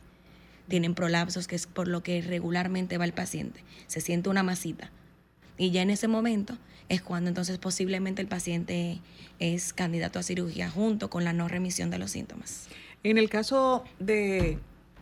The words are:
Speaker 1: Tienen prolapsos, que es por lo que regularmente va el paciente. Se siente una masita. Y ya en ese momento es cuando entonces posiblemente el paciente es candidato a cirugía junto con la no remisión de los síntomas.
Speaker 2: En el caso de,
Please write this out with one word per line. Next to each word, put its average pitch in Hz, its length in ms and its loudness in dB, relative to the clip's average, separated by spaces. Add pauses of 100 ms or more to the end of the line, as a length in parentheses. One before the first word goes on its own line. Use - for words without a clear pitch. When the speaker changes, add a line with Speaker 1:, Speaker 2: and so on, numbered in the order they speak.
(680)
Speaker 1:
Tienen 175 280 2
prolapsos, 175 520 0
que 180 80 -6
es - 120 -4
por 175 200 -4
lo 175 160 0
que 175 180 0
regularmente 180 760 0
va 175 80 2
el 170 80 0
paciente. 175 500 -6 (240)
Se - 140 -6
siente 175 280 2
una 196 140 4
masita. 180 460 -2 (680)
Y 180 140 4
ya 180 120 4
en 196 60 4
ese 208 180 2
momento 220 500 2 (320)
es 180 120 2
cuando 175 280 -2
entonces 180 280 -2
posiblemente 190 640 -2
el 202 60 -4
paciente 170 720 -2 (400)
es 170 340 0
candidato 170 460 -2
a 180 40 -4
cirugía 175 460 -2
junto 208 400 0
con 175 140 -2
la 175 100 2
no 170 140 2
remisión 180 420 -2
de 180 80 -2
los 190 140 -4
síntomas. - 560 -10 (360)
Speaker 2:
En 220 140 6
el 220 120 6
caso 254 540 2 (160)
de, 190 600 2 (420)